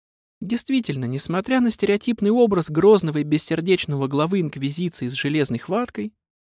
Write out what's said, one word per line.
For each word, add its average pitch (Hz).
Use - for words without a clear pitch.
Действительно, 226
несмотря 175
на 240
стереотипный 208
образ 208
грозного 170
и 147
бессердечного 151
главы 156
инквизиции 143
с 123
железной 139
хваткой, 214